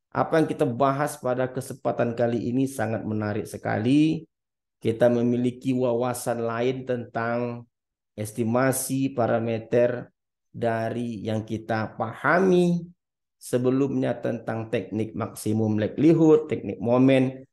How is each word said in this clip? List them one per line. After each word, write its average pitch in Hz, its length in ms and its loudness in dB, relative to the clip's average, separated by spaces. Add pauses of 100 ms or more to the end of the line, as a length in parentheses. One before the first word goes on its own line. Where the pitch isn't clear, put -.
(120)
apa 135 240 0
yang 156 100 4
kita 151 220 0
bahas 135 480 0
pada 127 320 -2
kesempatan 123 640 -4
kali 117 400 -2
ini 131 160 0
sangat 110 400 -4
menarik 107 400 -4
sekali. 131 720 0 (560)
Kita 117 320 2
memiliki 120 640 0
wawasan 120 720 -2
lain 123 400 -2
tentang 120 800 -4 (480)
estimasi 127 1040 0
parameter 117 960 0 (400)
dari 117 720 -4
yang 110 180 -2
kita 110 540 -4
pahami 175 880 2 (520)
sebelumnya 131 800 0
tentang 113 560 -6
teknik 107 400 -4
maksimum 107 640 -2
likelihood, 156 720 4
teknik - 320 -6
momen. 131 720 4